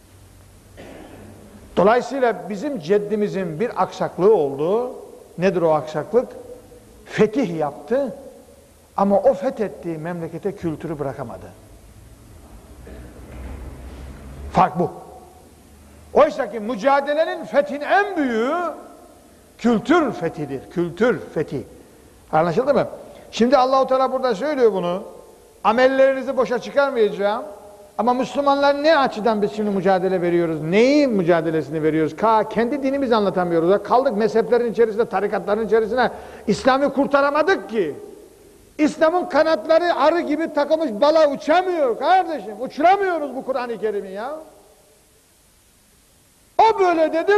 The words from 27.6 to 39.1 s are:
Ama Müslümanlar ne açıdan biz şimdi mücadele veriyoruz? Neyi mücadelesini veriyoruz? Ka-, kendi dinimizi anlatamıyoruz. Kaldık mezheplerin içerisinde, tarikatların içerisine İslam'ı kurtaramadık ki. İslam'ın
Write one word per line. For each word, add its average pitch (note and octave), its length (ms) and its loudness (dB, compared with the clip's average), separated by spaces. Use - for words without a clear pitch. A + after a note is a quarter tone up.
Ama A#3+ 160 2
Müslümanlar C#4+ 680 2
ne D#4 160 4
açıdan A3 440 0
biz G#3 100 -2
şimdi G#3 180 -2
mücadele F#3 520 0
veriyoruz? E3+ 400 0
Neyi B3+ 440 4
mücadelesini D#3+ 760 0
veriyoruz? D#3 300 2
Ka-, G#3+ 360 2
kendi A#3+ 340 -2
dinimizi C4+ 340 0
anlatamıyoruz. F3+ 640 2
Kaldık B3 340 2
mezheplerin A3+ 560 0
içerisinde, A3 320 2
tarikatların G3+ 640 -2
içerisine A3 440 2
İslam'ı C4+ 460 2
kurtaramadık C#4+ 800 2
ki. F3 240 -2
İslam'ın D#4+ 460 2